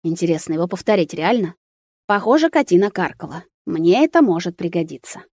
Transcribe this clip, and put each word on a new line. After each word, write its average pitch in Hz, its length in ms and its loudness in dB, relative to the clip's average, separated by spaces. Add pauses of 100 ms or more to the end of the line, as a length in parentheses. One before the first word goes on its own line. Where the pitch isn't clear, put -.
Интересно, 165 500 -2
его 170 140 -2
повторить 185 460 0
реально? 175 420 -2 (500)
Похоже, 226 440 2
Катина 202 420 0
каркала. 165 520 -8 (220)
Мне 170 400 2
это 330 160 2
может 175 340 0
пригодиться. 165 760 -8